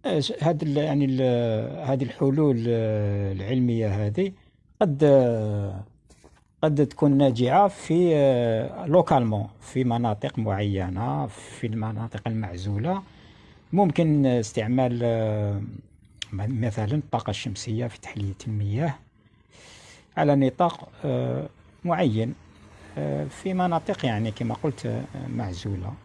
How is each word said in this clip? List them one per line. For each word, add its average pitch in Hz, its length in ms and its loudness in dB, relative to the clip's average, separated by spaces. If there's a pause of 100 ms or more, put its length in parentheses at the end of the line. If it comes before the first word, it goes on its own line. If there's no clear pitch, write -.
آه، 156 160 2 (180)
هذا 156 220 0
ال-، 147 140 0
يعني 147 280 2
ال-، 123 840 0
هذه 135 160 0
الحلول، 135 640 0
آه، 104 640 0
العلمية 107 720 0
هذه 185 260 -2 (480)
قد، 151 240 2
آه، 107 800 4 (800)
قد 147 240 2
تكون 143 300 4
ناجعة 139 520 4
في، 170 460 2
آه، 123 720 2
لوكالمون، 120 600 4 (140)
في - 240 -2
مناطق 117 540 -2
معينة، 104 880 -2
في - 400 -12
المناطق 110 600 -6
المعزولة. 107 760 -4 (680)
ممكن 160 540 4
استعمال، 120 760 0
آه، 107 600 0 (720)
مثلًا 110 600 -2
الطاقة 123 360 -4
الشمسية 110 560 -6
في - 140 -12
تحلية 98 340 -8 (120)
المياه 110 480 -2 (1200)
على 147 200 4
نطاق، 139 520 0 (160)
آه، 127 440 -2 (360)
معين، 135 500 0 (640)
آه، 147 260 -2
في 185 300 -6
مناطق 180 500 0
يعني 110 260 0
كما 113 240 -4
قلت، 143 320 -4
آه، 117 180 -4 (240)
معزولة. 101 640 -6 (120)